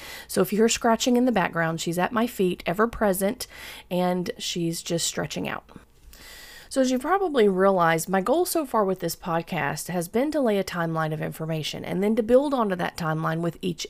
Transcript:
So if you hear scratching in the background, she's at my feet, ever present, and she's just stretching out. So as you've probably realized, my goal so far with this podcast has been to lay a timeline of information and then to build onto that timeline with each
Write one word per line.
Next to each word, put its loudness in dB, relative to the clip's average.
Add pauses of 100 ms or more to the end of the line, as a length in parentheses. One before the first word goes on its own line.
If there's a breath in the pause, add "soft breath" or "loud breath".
(300 loud breath)
So 0
if 2
you 2
hear 6
scratching 2
in 4
the 2
background, 0
she's -2
at 0
my 0
feet, -2
ever 2
present, 0 (440 loud breath)
and 0
she's -4
just -2
stretching -4
out. -10 (1000 loud breath)
So 0
as 2
you've 0
probably 2
realized, 4
my 2
goal 2
so 0
far 2
with 0
this -4
podcast -4
has -2
been 0
to 0
lay 2
a 0
timeline -2
of -6
information -6
and -2
then 2
to 0
build 4
onto 0
that -4
timeline -2
with -4
each -6